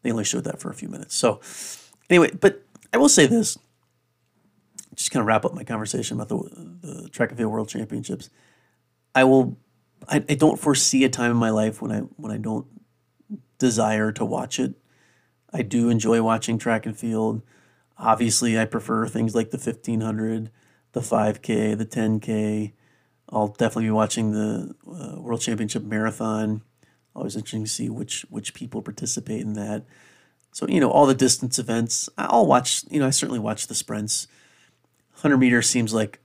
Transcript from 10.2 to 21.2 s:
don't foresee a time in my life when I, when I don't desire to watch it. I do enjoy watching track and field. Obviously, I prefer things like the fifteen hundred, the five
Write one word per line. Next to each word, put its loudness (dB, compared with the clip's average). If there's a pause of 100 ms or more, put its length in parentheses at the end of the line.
don't 4
foresee 2
a 4
time 0
in 2
my 2
life 0
when -6
I, -2 (180)
when -10
I -6
don't -6 (880)
desire 2
to -4
watch -6
it. -2 (800)
I -4
do 0
enjoy 2
watching 0
track -2
and -6
field. -2 (560)
Obviously, 2
I 2
prefer -2
things -2
like 0
the -8
fifteen -4
hundred, -4 (400)
the -4
five 0